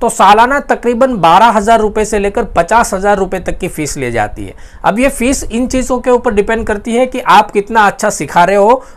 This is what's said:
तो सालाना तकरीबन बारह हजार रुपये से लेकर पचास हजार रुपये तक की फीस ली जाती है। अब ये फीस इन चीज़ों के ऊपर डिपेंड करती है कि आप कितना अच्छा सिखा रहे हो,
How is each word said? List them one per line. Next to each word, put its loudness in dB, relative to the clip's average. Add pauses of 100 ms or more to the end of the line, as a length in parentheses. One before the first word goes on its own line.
तो 0
सालाना 4
तकरीबन -2
बारह 4
हजार 2
रुपये -2
से -4
लेकर -2
पचास 0
हजार 0
रुपये -4
तक -6
की -6
फीस -8
ली -6
जाती -4
है। -14 (300)
अब 0
ये 2
फीस -2
इन -4
चीज़ों -2
के -2
ऊपर 0
डिपेंड -2
करती -4
है 2
कि -6
आप 4
कितना -2
अच्छा 0
सिखा 0
रहे 2
हो, 2 (120)